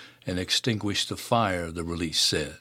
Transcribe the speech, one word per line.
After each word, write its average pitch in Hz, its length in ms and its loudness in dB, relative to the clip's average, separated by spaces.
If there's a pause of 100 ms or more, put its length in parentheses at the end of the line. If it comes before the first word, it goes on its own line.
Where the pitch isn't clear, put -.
(260)
and 90 140 -2
extinguished 101 720 0
the 98 80 -6
fire, 92 540 2
the 85 120 -4
release 85 380 0
said. 76 400 2